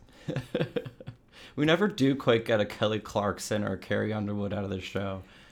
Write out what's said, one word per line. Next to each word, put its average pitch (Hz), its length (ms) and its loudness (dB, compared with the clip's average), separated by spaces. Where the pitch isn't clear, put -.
<laughs> - 80 -4
We 143 100 2
never 170 220 6
do 135 260 4
quite 120 320 4
get 110 160 4
a 104 40 2
Kelly 107 340 0
Clarkson 104 640 -2
or 98 140 -2
Carrie 104 360 -2
Underwood 104 400 -2
out 101 100 -2
of 98 60 -4
the 95 100 -4
show. 95 440 -6